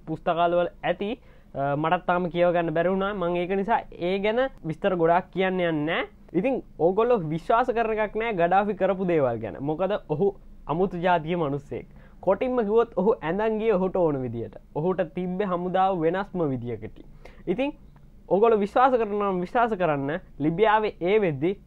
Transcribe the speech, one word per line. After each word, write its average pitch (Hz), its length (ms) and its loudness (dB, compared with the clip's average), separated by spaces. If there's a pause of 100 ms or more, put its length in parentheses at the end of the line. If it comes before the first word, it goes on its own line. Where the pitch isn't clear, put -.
පුස්තකාලවල 170 640 0 (100)
ඇති, 180 320 -4 (400)
අ, 139 240 -2
මටත් 160 300 0
තාම 180 240 0
කියව 175 220 2
ගන්න 165 220 0
බැරි 170 160 2
වුණා. 196 240 -2
මං 175 220 -2
ඒක 175 160 -2
නිසා 196 300 0 (180)
ඒ 185 200 -2
ගැන 214 220 0 (220)
විස්තර 185 320 -2
ගොඩාක් 170 360 2
කියන්න 185 280 0
යන්නේ 170 120 0 (140)
නෑ. 214 220 -2 (220)
ඉතින් 233 260 0 (200)
ඕගොල්ලෝ 208 440 2 (100)
විශ්වාස 226 380 0
කරන 220 320 -2
එකක් 214 160 -4
නෑ 226 180 -2
ගඩාෆි 190 400 2
කරපු 185 320 0
දේවල් 143 320 2
ගැන. 104 220 -8
මොකද 156 320 -2 (140)
ඔහු 190 280 0 (300)
අමුතු 180 340 -2
ජාතිය 175 380 0
මනුස්සයෙක්. 143 500 -4 (320)
කොටින්ම 247 400 0
කිව්වොත් 226 360 2
ඔහු 185 240 2
ඇඳන් 214 420 -2
ගියේ 226 140 2
ඔහුට 185 220 0
ඕන 160 220 2
විදියට. 117 380 -6 (160)
ඔහුට 175 300 -2 (100)
තිබ්බේ 180 340 -4
හමුදාව 180 540 0
වෙනස්ම 175 420 -2
විදියකට. 120 560 -4 (440)
ඉතින් 247 300 -2 (540)
ඔගොල්ලෝ 214 340 4
විශ්වාස 247 340 4
කරනවා 208 380 0
නම් 180 100 -2
විශ්වාස 233 300 0
කරන්න, 151 400 0 (260)
ලිබියාවේ 208 640 2
ඒ 190 200 2
වෙද්දි 160 300 0 (180)